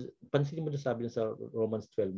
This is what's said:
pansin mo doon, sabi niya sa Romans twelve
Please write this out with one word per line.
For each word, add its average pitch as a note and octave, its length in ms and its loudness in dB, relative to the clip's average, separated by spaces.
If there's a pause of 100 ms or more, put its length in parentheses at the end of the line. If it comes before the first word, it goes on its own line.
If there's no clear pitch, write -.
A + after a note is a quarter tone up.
(260)
pansin D3 400 2
mo D3 60 -2
doon, C#3 100 -4
sabi A#2 240 0
niya A#2 160 0
sa A2 80 2 (240)
Romans A2 400 0
twelve G2+ 240 2